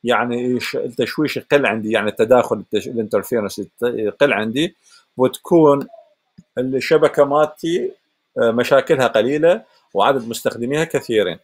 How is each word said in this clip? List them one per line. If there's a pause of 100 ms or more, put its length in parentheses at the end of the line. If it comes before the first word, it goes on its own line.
يعني
يش-،
التشويش
يقل
عندي،
يعني
التداخل
التش-،
الانترفيرنس
يت-،
يقل
عندي، (400)
وتكون (720)
الشبكة
مالتي، (460)
آه،
مشاكلها
قليلة (300)
وعدد
مستخدميها
كثيرين.